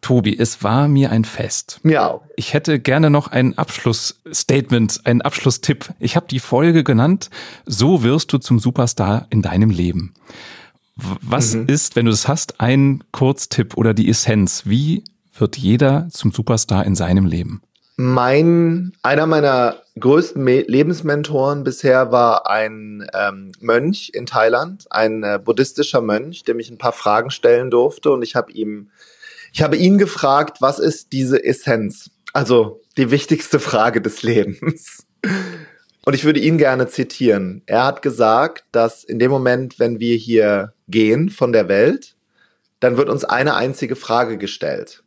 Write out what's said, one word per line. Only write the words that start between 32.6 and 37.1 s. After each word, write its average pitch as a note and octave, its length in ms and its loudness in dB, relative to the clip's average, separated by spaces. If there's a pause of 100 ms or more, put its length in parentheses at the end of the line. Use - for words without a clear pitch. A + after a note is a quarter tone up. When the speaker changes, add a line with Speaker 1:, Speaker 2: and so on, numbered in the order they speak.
Speaker 2:
die C3 120 2
wichtigste C#3+ 500 0
Frage A#2 420 0
des G#2 200 -6
Lebens. A2+ 840 -4 (1000)
Und C#3 80 2
ich C#3 120 -2
würde D3+ 160 4
ihn D#3+ 180 2
gerne C3 280 2
zitieren. G2+ 760 -2